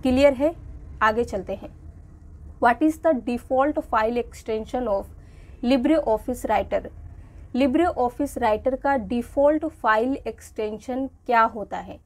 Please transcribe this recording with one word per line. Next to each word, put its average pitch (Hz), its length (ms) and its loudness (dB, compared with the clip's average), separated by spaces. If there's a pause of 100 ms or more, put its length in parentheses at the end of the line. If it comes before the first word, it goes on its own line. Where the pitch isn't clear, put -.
क्लियर 269 300 6
है? 285 220 0 (480)
आगे 220 220 2
चलते 196 300 -6
हैं। 208 160 -14 (880)
What 240 220 4
is 311 180 2
the 320 120 4 (160)
default 262 560 0
file 233 380 0
extension 226 680 -6
of 202 180 -2 (580)
LibreOffice 247 800 2
Writer? 196 380 0 (760)
LibreOffice 277 800 0
Writer 240 420 0
का 277 160 2
डिफ़ॉल्ट 277 720 0
फाइल 247 500 0
एक्सटेंशन 220 920 -8 (200)
क्या 233 160 4
होता 214 360 -2
है? 185 280 -14